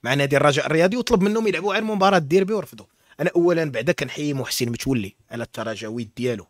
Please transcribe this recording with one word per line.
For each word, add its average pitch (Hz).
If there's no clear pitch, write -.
مع 123
نادي 139
الرجاء 143
الرياضي 165
وطلب 233
منهم 220
يلعبوا 190
غير 214
مباراة 202
ديربي 185
ورفضوا. 185
أنا 160
أولًا 170
بعدا 131
كنحيي 147
محسن 123
متولي 117
على 117
التراجعويد 110
ديالو 117